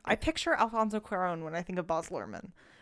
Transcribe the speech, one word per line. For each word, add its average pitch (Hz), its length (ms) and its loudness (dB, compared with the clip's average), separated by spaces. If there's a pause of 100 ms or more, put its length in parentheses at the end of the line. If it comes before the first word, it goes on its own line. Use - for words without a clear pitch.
I 214 100 4
picture 320 380 2
Alfonso 220 480 2
Cuarón 180 420 0
when 156 100 -6
I 175 100 -2
think 180 160 -2
of 170 80 -2
Baz 165 220 0
Luhrmann, 117 420 -8 (300)